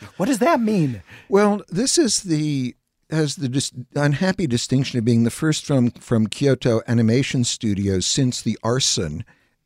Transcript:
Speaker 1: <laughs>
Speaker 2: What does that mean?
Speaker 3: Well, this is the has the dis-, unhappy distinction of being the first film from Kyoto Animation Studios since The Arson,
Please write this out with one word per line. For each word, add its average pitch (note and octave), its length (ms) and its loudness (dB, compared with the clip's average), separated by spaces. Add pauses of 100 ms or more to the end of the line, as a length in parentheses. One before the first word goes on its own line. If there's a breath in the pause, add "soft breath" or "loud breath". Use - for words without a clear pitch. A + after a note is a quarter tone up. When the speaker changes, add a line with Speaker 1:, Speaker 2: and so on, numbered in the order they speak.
Speaker 1:
<laughs> - 80 -20
Speaker 2:
What F#3 120 -2
does B3+ 120 0
that C#4 220 2
mean? D#3+ 400 0 (260 loud breath)
Speaker 3:
Well, G#3 400 4
this A3 300 -2
is C#4+ 260 2
the D3+ 500 -2 (360)
has D3+ 280 0
the C#3 120 -4
dis-, C3+ 220 -4 (240)
unhappy D3 520 0
distinction B2+ 520 -2
of A2 60 -2
being A#2 180 4
the A#2 80 2
first - 340 -2
film B2 260 2
from A2 360 0
Kyoto B2+ 600 0
Animation A#2+ 560 2
Studios G2 640 -2
since B2+ 360 -2
The A2 220 -4
Arson, A2 600 -2 (420 soft breath)